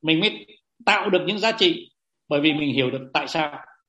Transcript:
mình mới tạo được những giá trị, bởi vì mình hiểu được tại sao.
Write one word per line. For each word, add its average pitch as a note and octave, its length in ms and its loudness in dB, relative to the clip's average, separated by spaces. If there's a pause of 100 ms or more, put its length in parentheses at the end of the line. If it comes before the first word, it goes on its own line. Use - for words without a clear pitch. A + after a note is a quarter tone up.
mình D#3+ 180 2
mới G#3 260 -2 (400)
tạo F#3+ 240 2
được F3+ 160 2
những G3 140 -2
giá A3+ 120 2
trị, F#3+ 400 0 (360)
bởi C#3+ 140 0
vì D#3 120 4
mình C#3+ 200 -2
hiểu B2+ 180 0
được C3 220 -8
tại D3 140 -2
sao. D3+ 320 -4 (300)